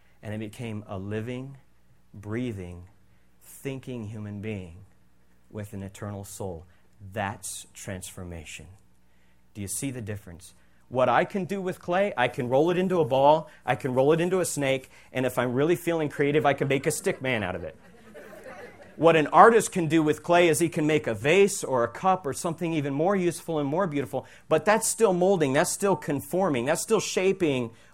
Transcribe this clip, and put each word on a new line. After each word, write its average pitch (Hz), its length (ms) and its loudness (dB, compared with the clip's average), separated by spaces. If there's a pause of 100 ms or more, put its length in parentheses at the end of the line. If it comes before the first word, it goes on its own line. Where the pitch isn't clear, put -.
(240)
and 107 100 -10
it 107 60 -8
became 107 480 -10
a 104 100 -10
living, 120 600 -8 (560)
breathing, 101 720 -8 (580)
thinking 131 640 -10
human 104 360 -10
being 95 360 -8 (760)
with 104 220 -12
an 98 100 -10
eternal 101 400 -10
soul. 90 420 -12 (480)
That's - 600 -8
transformation. 87 920 -12 (880)
Do 107 80 -12
you 98 80 -8
see - 200 -6
the 127 120 -8
difference? 101 520 -12 (360)
What 127 180 4
I 131 160 4
can 185 220 -4
do 196 160 -6
with 180 180 -6
clay, 190 380 -2
I 123 100 4
can 123 220 -4
roll 143 220 4
it 175 60 0
into 185 220 0
a 151 60 4
ball, 143 440 4 (160)
I 123 100 2
can 127 180 -4
roll 131 180 4
it 165 80 4
into 180 220 2
a 165 40 0
snake, 135 440 -2 (240)
and 131 120 0
if 123 120 -2
I'm 123 160 0
really 147 240 2
feeling 160 320 -2
creative, 147 360 2
I 139 80 4
can 139 140 -2
make 135 180 0
a 165 60 0
stick - 300 -4
man 127 200 0
out 90 140 -4
of 87 80 -10
it. 82 140 -12 (1200)
What 160 180 6
an 151 120 4
artist 202 440 8
can 170 160 0
do 156 160 4
with 151 200 0
clay 175 260 6
is 156 100 2
he 170 80 2
can 156 180 -2
make 151 220 0
a 117 60 -2
vase 160 500 2
or 127 220 0
a - 20 0
cup 185 380 -2
or 135 80 -4
something 165 400 -4
even 143 200 -2
more 170 220 0
useful 170 440 -2
and 143 100 -2
more 180 180 0
beautiful, 139 400 -6 (220)
but 160 160 2
that's 220 240 2
still 214 240 4
molding, 175 400 2
that's 160 180 2
still 196 240 0
conforming, 147 680 -2
that's 160 160 0
still 214 180 0
shaping 175 720 0 (220)